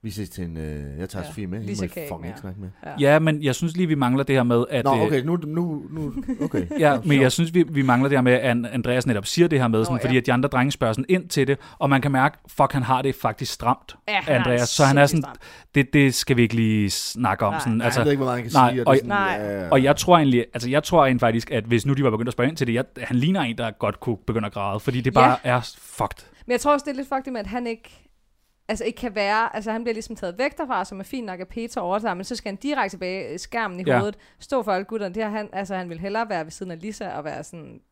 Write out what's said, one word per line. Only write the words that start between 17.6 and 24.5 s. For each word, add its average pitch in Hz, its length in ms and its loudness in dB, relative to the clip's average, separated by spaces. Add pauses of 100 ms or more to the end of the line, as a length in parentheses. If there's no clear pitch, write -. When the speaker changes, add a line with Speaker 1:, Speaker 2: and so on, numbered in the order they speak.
Speaker 3:
Sådan, 127 160 -2
Speaker 1:
Nej, 117 80 -2
Speaker 3:
altså, 120 160 2
Speaker 1:
han 113 40 2
ved 143 80 4
ikke, 139 120 2
hvor - 20 0
meget 123 160 -2
han 113 80 -8
kan 139 100 4
Speaker 3:
nej, 123 100 8
Speaker 1:
sige, 127 120 -2
og - 60 0
Speaker 3:
og, 135 60 8
Speaker 1:
det 135 60 4
er - 40 -10
sådan, - 40 -8
Speaker 2:
Nej. 185 460 -2
Speaker 1:
ja, 95 100 -4
ja. - 60 -4
Speaker 3:
og 139 120 4
jeg 143 140 4
tror 180 200 6
egentlig, 131 380 4
altså, 120 160 -4
jeg 147 120 2
tror 160 220 6
rent 127 160 2
faktisk, 117 300 0
at 117 140 -2
hvis 117 220 2
nu 139 80 2
de 135 100 0
var 127 60 4
begyndt 110 180 -2
at 123 40 -6
spørge 123 160 0
ind 160 80 -4
til 139 100 0
det, 117 80 0
jeg, 127 100 0 (140)
han 123 180 -2
ligner 170 240 2
en, 117 180 -4
der 117 120 -4
godt 104 300 -4
kunne 113 160 -2 (100)
begynde 110 200 -2
at 101 60 -8